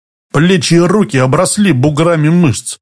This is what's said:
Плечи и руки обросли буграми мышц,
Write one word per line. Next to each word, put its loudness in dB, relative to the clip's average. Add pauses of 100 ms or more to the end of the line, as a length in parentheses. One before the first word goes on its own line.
(340)
Плечи 0
и 4
руки 0
обросли 0
буграми 0
мышц, -2